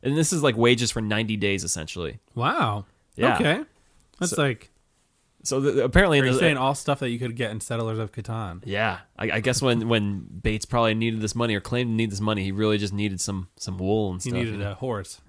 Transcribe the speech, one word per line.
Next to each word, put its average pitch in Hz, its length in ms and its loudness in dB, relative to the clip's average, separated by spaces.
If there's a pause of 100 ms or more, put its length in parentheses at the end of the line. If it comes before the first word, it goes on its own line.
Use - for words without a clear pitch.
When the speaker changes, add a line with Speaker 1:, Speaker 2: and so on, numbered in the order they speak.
Speaker 1:
And 139 160 0
this 160 140 2
is, 165 100 0
like, 135 140 2
wages 120 360 4
for 113 100 -4
ninety 107 340 -2
days, 101 300 0
essentially. 85 540 -6 (140)
Speaker 2:
Wow. 117 520 -2 (320)
Speaker 1:
Yeah. 233 180 2
Speaker 2:
Okay. 190 280 0 (540)
That's 180 160 -4
Speaker 1:
So 170 80 0
Speaker 2:
like, 135 300 -2 (720)
Speaker 1:
so 135 160 0
the, 139 240 2
apparently 156 360 6
Speaker 2:
are 135 40 4
Speaker 1:
in 131 40 4
Speaker 2:
you 127 80 4
Speaker 1:
the 131 40 2
Speaker 2:
saying 156 160 4
all 131 180 0
stuff 139 280 -2
that 127 80 -2
you 120 100 -4
could 120 160 -4
get 117 160 -2
in 107 80 -6
Settlers 113 400 -4
of 107 140 -6
Catan? 104 500 -8
Speaker 1:
Yeah. 101 360 -2 (180)
I, 104 140 -2
I 107 100 0
guess 127 200 0
when, 117 280 2
when 104 320 2
Bates 107 420 -4
probably 117 300 2
needed 113 260 0
this 107 160 -2
money 117 180 0
or 101 60 0
claimed 123 300 -2
to 110 60 0
need 110 160 0
this 101 100 -6
money, 104 240 0
he 98 80 -2
really 107 240 2
just 98 160 -2
needed 101 260 -2
some, 92 380 -6
some 95 200 -8
wool 98 360 0
and 92 100 -8
Speaker 2:
He 127 60 -6
Speaker 1:
stuff, 120 100 -2
Speaker 2:
needed 117 140 -4
Speaker 1:
you 101 60 -8
know? 101 120 -4
Speaker 2:
a 95 40 -10
horse. 113 540 -8